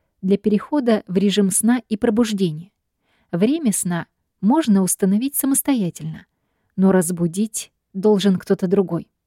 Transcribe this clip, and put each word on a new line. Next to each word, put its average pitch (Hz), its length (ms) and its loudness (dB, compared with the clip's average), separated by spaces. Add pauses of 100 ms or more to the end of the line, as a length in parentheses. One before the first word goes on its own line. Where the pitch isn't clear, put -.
(220)
для 196 160 2
перехода 214 720 0
в 175 100 -2
режим 196 320 2
сна 233 400 0
и 214 80 -4
пробуждения. 202 720 -2 (600)
Время 247 380 0
сна 175 360 -4 (340)
можно 226 400 2
установить 202 540 -2
самостоятельно, 214 880 -4 (500)
но 190 160 4
разбудить 180 800 -2 (220)
должен 190 460 2
кто-то 190 280 -2
другой. 175 420 -2 (180)